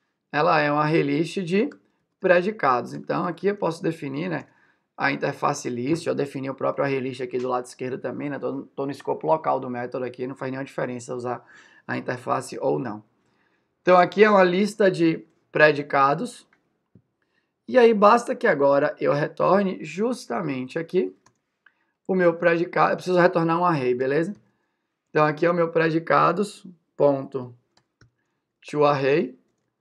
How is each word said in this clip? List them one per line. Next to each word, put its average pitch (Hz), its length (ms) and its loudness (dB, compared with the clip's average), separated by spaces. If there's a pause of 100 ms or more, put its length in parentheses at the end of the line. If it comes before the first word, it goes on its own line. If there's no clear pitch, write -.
(320)
ela 160 280 2
é 147 120 2
um 147 60 0
array 151 240 2
list 147 420 -2
de 196 260 0 (500)
predicados. 175 760 2
Então 143 320 -4
aqui 180 220 -4
eu 202 80 0
posso 165 260 -4
definir, 160 480 -6
né, 143 180 -8 (500)
a 139 140 -2
interface 143 580 -4
list, 127 360 -4
eu 131 80 -2
defini 135 360 -6
o 135 60 -8
próprio 135 280 -4
array 135 160 -2
list 127 220 -8
aqui 127 160 -6
do 123 100 -4
lado 123 180 -4
esquerdo 127 320 -10
também, 127 320 -8
né? 139 80 -8
Tô, 131 260 -8
tô - 220 -10
no 139 60 -6
escopo 139 340 -6
local 151 360 0
do 131 80 -10
método 123 340 -8
aqui, 127 240 -8
não 135 80 -12
faz 131 160 -8
nenhuma 135 140 -8
diferença 123 500 -8
usar 123 300 -8 (420)
a 123 100 -6
interface 127 640 -6
ou 143 180 0
não. 110 240 -10 (800)
Então 180 160 6
aqui 180 260 4
é 214 60 8
uma 202 140 6
lista 190 480 2
de 165 340 0 (260)
predicados, 147 960 2 (1200)
e 233 100 0
aí 233 160 8
basta 220 420 4
que - 120 -2
agora 143 520 2
eu 147 140 0
retorne 160 680 0
justamente 160 920 -6
aqui 170 380 -4 (920)
o 190 80 -2
meu 180 200 4
predicado, 170 580 0
eu - 60 -2
preciso 180 200 -2
retornar 170 420 2
um 180 60 2
array, 135 300 0
beleza? 147 400 -2 (720)
Então 151 160 2
aqui 151 200 0
é 170 60 4
o - 20 0
meu 170 180 0
predicados, 165 960 0 (300)
ponto 135 580 -2 (1120)
to 147 140 0
array, 143 560 2 (420)